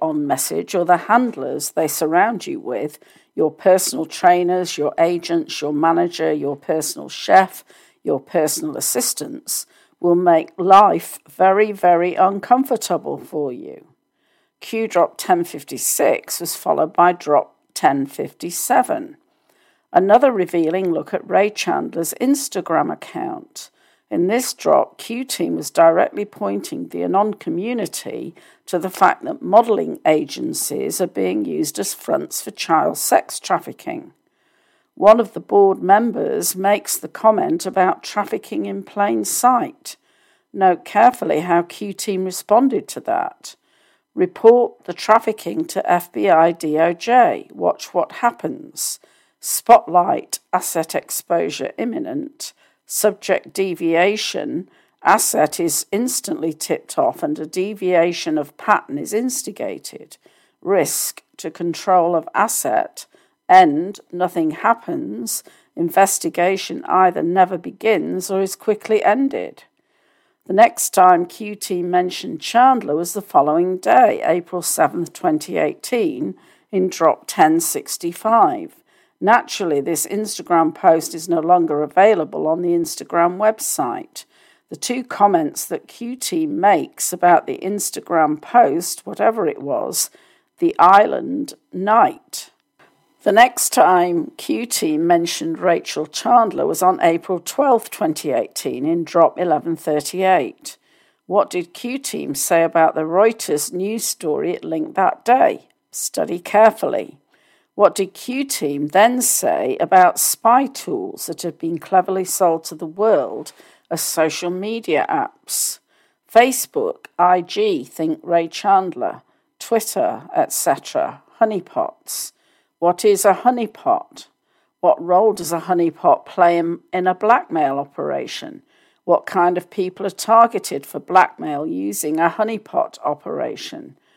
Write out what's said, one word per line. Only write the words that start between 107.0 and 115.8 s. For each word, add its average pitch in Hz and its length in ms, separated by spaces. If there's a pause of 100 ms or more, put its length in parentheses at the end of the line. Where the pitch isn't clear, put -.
What 202 200
did 190 180
Q 262 320
Team 143 440
then 240 340
say 101 560
about 180 400
spy 254 480
tools 110 600
that 156 160
have 165 160
been 165 200
cleverly 185 460
sold 165 400
to - 100
the 160 120
world 156 640 (360)
as 165 120
social 160 500
media 190 580
apps? - 720 (540)